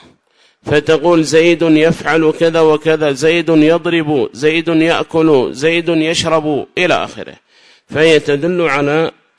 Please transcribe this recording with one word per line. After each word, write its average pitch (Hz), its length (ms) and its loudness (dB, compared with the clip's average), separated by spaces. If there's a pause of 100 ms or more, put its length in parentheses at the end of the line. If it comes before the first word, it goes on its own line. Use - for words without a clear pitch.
(640)
فتقول: 156 580 0
"زيد 160 380 2
يفعل 160 720 2
كذا 165 300 0
وكذا"، 156 500 0
"زيد 160 380 -2
يضرب"، 160 840 0
"زيد 156 340 -2
يأكل"، 160 840 0
"زيد 160 380 -2
يشرب"، 160 760 -2 (100)
إلى 170 160 0
آخره، 90 420 -6 (540)
فهي 156 300 2
تدل 156 420 -2
على 143 500 -2 (280)